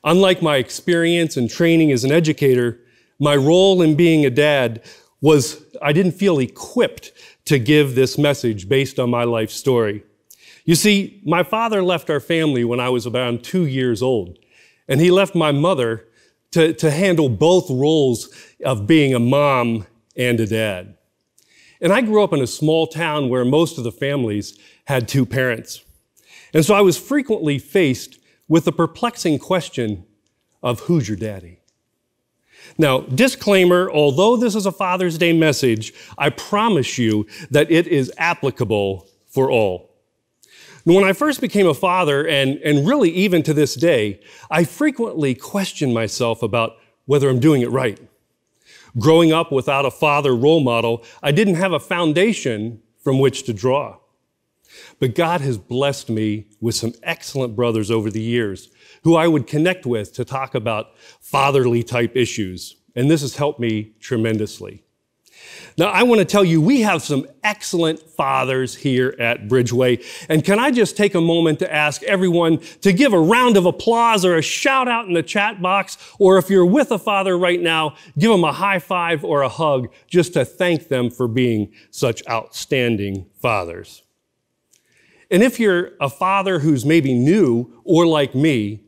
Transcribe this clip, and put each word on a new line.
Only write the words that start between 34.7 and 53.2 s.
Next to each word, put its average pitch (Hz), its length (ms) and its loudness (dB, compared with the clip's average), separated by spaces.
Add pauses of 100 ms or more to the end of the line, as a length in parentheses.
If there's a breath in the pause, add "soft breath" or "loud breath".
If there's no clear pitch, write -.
Father's 180 480 -4
Day 170 140 2
message, 131 600 0 (240 loud breath)
I 143 140 0
promise 202 640 -2
you 107 300 -2 (240 loud breath)
that 147 180 2
it 165 160 2
is 147 320 -2
applicable 110 880 -4 (200)
for 131 240 -2
all. 104 400 -2 (920 loud breath)
When 185 200 4
I 190 100 2
first 294 280 -2
became 202 260 0
a 151 80 2
father, 156 500 0
and, 139 380 0
and 147 240 2
really 240 240 2
even 180 320 0
to 156 100 -2
this 147 220 0
day, 120 440 0 (300 loud breath)
I 160 140 0
frequently 202 720 -4
question 170 580 -6
myself 113 480 -4
about 113 340 -2 (300 soft breath)
whether 139 240 2
I'm 127 100 0
doing 143 220 4
it 120 80 -2
right. 120 300 -4 (960 soft breath)
Growing 160 340 4
up 160 200 0
without 139 340 -2
a 123 60 -2
father 143 440 0
role 147 280 2
model, 117 400 -2 (180 loud breath)
I 143 100 -2
didn't 190 240 2
have 185 160 -2
a 156 80 -2
foundation 156 1040 -2 (160)
from 131 220 -2
which 135 240 0